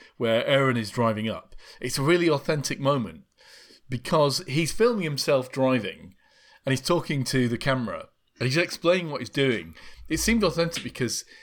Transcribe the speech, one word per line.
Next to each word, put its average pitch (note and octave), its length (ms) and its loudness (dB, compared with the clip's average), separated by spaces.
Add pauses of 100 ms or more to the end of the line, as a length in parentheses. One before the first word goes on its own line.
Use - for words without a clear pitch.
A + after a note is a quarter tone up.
(160)
where A#2 300 2
Aaron C3+ 320 4
is G#2+ 120 -4
driving A2+ 380 0
up. F2 260 -8 (240)
It's B2+ 200 -6
a C#3 40 0
really E3+ 280 4
authentic D3 500 -2
moment, C3+ 440 -2 (640)
because C#3+ 560 2
he's D3 260 0
filming A3+ 320 2
himself C#3 480 0
driving, B2 600 0 (500)
and C3 80 2
he's B2+ 80 0
talking D#3+ 440 0
to B2 240 2
the A#2 100 -2
camera, A2+ 480 -2 (340)
and A#2+ 60 0
he's C3 100 0
explaining E3+ 540 0
what C#3+ 100 -6
he's B2 80 -10
doing. A2 460 0 (340)
It D#3+ 120 -2
seemed A3+ 240 2
authentic E3 380 -2
because - 440 -6 (160)